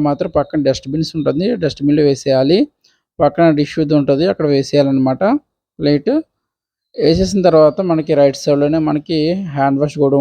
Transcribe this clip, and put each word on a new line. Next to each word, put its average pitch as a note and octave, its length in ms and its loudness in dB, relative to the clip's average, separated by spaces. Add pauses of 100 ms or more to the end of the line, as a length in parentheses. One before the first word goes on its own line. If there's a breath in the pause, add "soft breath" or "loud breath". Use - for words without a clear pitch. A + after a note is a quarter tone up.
మాత్రం C#3+ 300 -4
పక్కన D3 220 -2 (100)
డస్ట్‌బిన్స్ C#3+ 460 -4
ఉంటుంది, D3 320 -2 (160)
డస్ట్‌బిన్లో D3 440 0
వేసేయాలి. C3+ 520 0 (600)
పక్కన E3 280 2 (120)
డిష్ C#3+ 160 -4 (220)
ఉంటుంది, C#3 300 0
అక్కడ D#3+ 200 -2
వేసేయాలన్నమాట C3+ 760 0 (560)
ప్లేట్. C#3+ 320 0 (840)
వేసేసిన F3+ 460 0
తర్వాత D#3 400 4
మనకి D#3+ 340 -2
రైట్ C#3 220 2
సైడ్లోనే D3 500 0
మనకి D3+ 300 -4 (380)
హ్యాండ్ C#3 260 0
వాష్ D3 160 -2
కూడా C#3 240 2